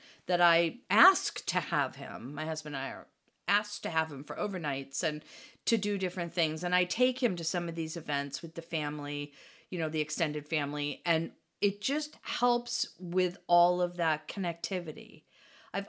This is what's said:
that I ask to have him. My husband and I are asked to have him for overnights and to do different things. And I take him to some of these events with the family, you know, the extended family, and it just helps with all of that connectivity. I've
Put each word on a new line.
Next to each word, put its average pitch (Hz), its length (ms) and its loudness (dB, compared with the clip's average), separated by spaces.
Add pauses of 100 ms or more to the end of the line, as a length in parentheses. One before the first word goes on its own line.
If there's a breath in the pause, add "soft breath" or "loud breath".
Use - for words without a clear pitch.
(280 loud breath)
that 180 120 4
I 170 380 6 (120)
ask 254 580 4
to 180 120 0
have 143 380 -2
him. 131 360 -8
My 151 120 -4
husband 156 320 -6
and 135 80 -2
I 131 60 -2
are 98 160 -12 (420)
asked 208 340 -2
to 202 60 -2
have 160 200 0
him 143 140 -8
for - 140 -10
overnights 151 680 -4
and 151 180 -2 (440 loud breath)
to 226 120 4
do 202 200 0
different 175 340 -2
things. 160 320 0
And 180 100 0
I 180 120 4
take 247 360 2
him 214 140 2
to 170 80 -6
some 175 240 -2
of 165 80 -6
these 160 220 -4
events 143 440 -4
with 160 140 -10
the 170 60 -8
family, 147 720 -4 (360 loud breath)
you 170 100 -4
know, 160 100 0
the 156 100 -2
extended 151 480 -2
family, 147 580 -4
and 165 260 0 (300)
it 196 180 2
just 302 440 -4
helps - 680 0 (100)
with 180 380 0 (100)
all 175 340 6
of 175 140 0
that 160 320 0
connectivity. 175 960 -6 (500 loud breath)
I've 196 140 -4